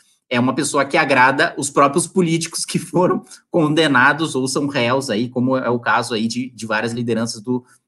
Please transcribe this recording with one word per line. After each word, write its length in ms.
é 60
uma 160
pessoa 300
que 120
agrada 640
os 120
próprios 360
políticos 580
que 140
foram 460
condenados 840
ou 100
são 220
réus 420
aí, 180
como 280
é 120
o 120
caso 340
aí 140
de, 220
de 160
várias 260
lideranças 500
do, 220